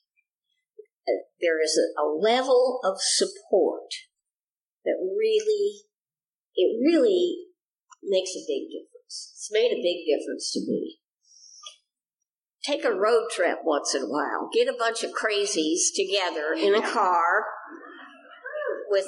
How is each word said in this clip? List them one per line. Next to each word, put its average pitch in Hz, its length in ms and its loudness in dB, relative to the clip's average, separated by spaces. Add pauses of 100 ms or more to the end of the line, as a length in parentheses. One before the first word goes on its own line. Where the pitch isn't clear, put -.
(1080)
Uh, - 160 -2 (160)
there 165 200 2
is 156 160 2
a, - 240 0
a 151 60 2
level 247 800 2
of 190 160 -2
support - 880 0 (960)
that 180 160 0
really, 427 840 0 (680)
it 190 320 2
really 214 640 2 (560)
makes 190 320 0
a 151 100 -12
big 139 240 -4
difference. - 640 -16
It's - 180 -14
made 220 220 2
a - 100 -4
big 175 240 -2
difference - 460 -2
to - 80 -2
me. - 380 -4 (1700)
Take 294 200 -2
a 247 80 4
road 220 420 2
trip 165 300 0
once 151 300 0
in 135 80 0
a 120 40 -4
while. 120 480 -2
Get 240 140 4
a 240 100 -4
bunch 226 240 -2
of 190 80 -4
crazies 196 840 0
together 175 600 -2
in 202 200 4
a 226 60 2
car 185 640 2 (1400)
with 196 200 0